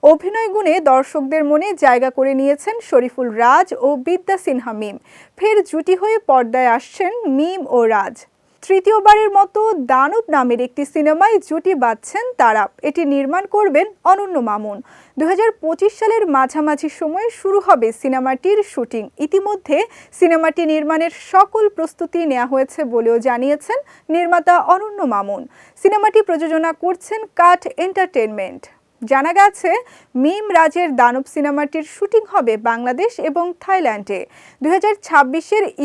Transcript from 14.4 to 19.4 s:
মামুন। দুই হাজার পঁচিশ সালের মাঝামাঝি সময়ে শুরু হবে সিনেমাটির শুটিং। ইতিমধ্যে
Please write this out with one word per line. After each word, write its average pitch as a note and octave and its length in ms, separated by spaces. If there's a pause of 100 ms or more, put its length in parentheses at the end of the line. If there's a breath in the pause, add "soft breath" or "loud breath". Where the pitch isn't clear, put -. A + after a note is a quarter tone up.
মামুন। G#3 300 (380 soft breath)
দুই D#4 160
হাজার G#4+ 180 (120)
পঁচিশ E4 380
সালের A4 220 (140)
মাঝামাঝি D4 540 (100)
সময়ে F4 280 (120)
শুরু G4 260
হবে B3+ 220 (140)
সিনেমাটির C4+ 560 (140)
শুটিং। A3+ 300 (240)
ইতিমধ্যে G4 520 (400 loud breath)